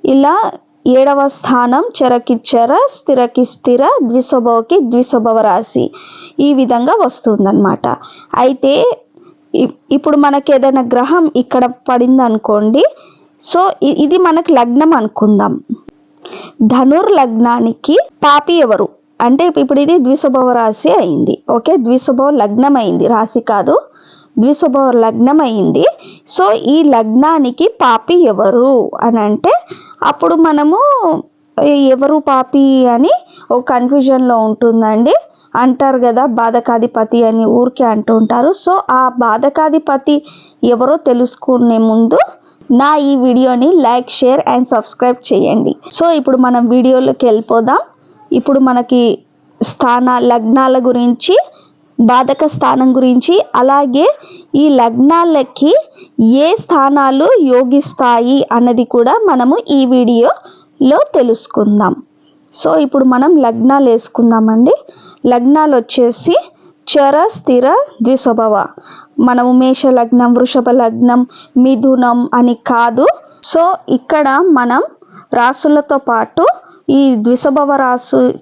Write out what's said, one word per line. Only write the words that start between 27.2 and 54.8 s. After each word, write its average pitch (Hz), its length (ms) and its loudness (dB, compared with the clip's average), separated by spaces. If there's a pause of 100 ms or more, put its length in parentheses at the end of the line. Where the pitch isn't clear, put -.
పాపి 247 340 0 (160)
ఎవరు 220 400 2 (340)
అని 233 200 0
అంటే, - 260 -2 (580)
అప్పుడు 339 240 -2 (120)
మనము 302 320 0 (880)
ఎ-, 285 100 2 (160)
ఎవరు 277 220 0 (140)
పాపి 269 340 0 (300)
అని 285 180 2 (420)
ఒక 247 60 0 (100)
కన్ఫ్యూజన్లో 254 680 0 (120)
ఉంటుందండి. 226 680 0 (480)
అంటారు 262 440 0
కదా 240 180 0 (160)
బాధకాధిపతి 233 800 -2 (100)
అని 226 160 0 (140)
ఊరికే 247 340 -2
అంటూ 220 260 -2
ఉంటారు. 240 300 0 (140)
So, 359 100 0 (260)
ఆ - 20 2 (220)
బాధకాధిపతి 285 960 -2 (560)
ఎవరో 254 220 0 (120)
తెలుసుకునే 240 720 0 (100)
ముందు 226 300 0 (640)
నా 294 100 0 (180)
ఈ - 20 0 (120)
వీడియోని 254 460 2 (160)
like, 247 220 -2 (120)
share 262 200 2 (140)
and 247 100 0 (100)
subscribe 247 460 -4 (120)
చేయండి. - 420 0 (240)
So, 330 80 0 (140)
ఇప్పుడు 262 260 0
మనం 247 160 0 (140)
వీడియోలోకి 254 540 0
వెళ్ళిపోదాం. 226 520 0 (560)
ఇప్పుడు 269 220 0 (100)
మనకి 247 340 0 (560)
స్థాన 247 580 -2 (120)
లగ్నాల 247 460 0 (120)
గురించి, 247 460 0 (760)
బాధక 262 340 0 (100)
స్థానం 262 420 0
గురించి, 254 380 0 (260)
అలాగే 277 460 0 (560)
ఈ - 20 2 (160)